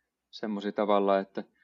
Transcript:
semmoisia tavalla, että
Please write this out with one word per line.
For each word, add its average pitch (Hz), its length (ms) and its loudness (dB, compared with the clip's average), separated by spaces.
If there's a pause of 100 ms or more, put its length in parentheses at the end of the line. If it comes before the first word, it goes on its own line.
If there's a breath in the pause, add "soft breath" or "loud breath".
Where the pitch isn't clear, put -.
(300)
semmoisia 104 420 -8
tavalla, 98 460 2
että 98 260 -6 (200)